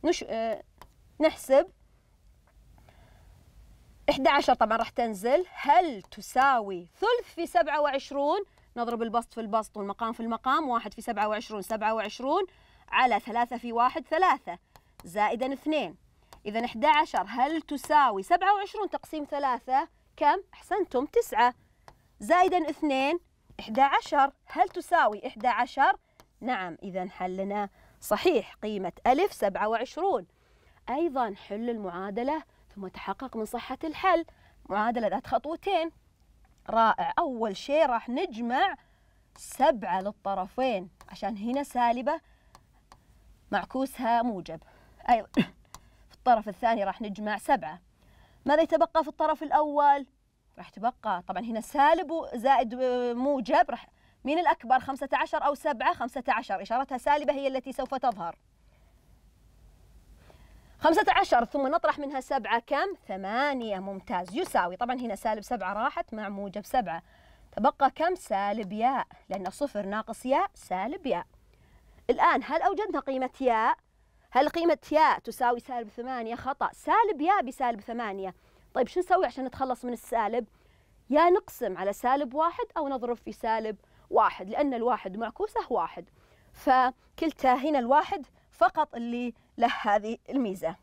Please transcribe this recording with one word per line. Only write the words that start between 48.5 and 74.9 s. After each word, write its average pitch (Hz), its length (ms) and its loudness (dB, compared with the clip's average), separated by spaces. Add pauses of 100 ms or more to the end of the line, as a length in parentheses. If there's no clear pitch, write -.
يتبقى 320 420 2
في 302 60 -6
الطرف 311 340 -2
الأول؟ 285 600 4 (520)
راح 180 120 -18
تبقى 202 580 -4
طبعا 180 160 -6
هنا 226 180 -6
سالب 302 500 2
و-، 330 240 -4
زائد، 247 380 2
آه، 247 400 -2
موجب. 277 560 2
راح، - 180 -10 (360)
مين 294 160 0
الأكبر، 277 400 2
خمسة 269 340 -6
عشر 269 320 0
أو 285 100 2
سبعة؟ 285 380 0
خمسة 254 340 -6
عشر، 214 340 -2
إشارتها 247 360 -4
سالبة 294 360 2
هي 277 140 -2
التي 262 260 -4
سوف 269 220 -6
تظهر. 196 400 -2 (2500)
خمسة 330 300 4
عشر 320 360 4
ثم 277 220 -2
نطرح 302 320 0
منها 277 220 -6
سبعة، 233 380 -2
كم؟ 330 360 -2 (120)
ثمانية. 220 720 -4
ممتاز. 190 560 -8
يساوي، 185 420 0
طبعا 247 180 -2
هنا 240 200 -6
سالب 214 260 -4
سبعة 190 320 -6
راحت 269 400 -4
مع 214 160 -8
موجب 202 360 -10
سبعة. 170 380 -2 (480)
تبقى 269 400 2
كم؟ 349 240 0
سالب 202 580 -4
ياء، 233 340 0 (220)
لأن 185 200 -6
صفر 208 360 -6
ناقص 214 400 -8
ياء 262 280 2
سالب 233 520 -6
ياء. 175 200 -2 (840)
الآن 302 340 4
هل 302 180 -2
أوجدنا 381 380 0
قيمة 262 300 -4 (120)
ياء؟ 240 360 2 (540)
هل 285 180 4
قيمة 330 280 2 (140)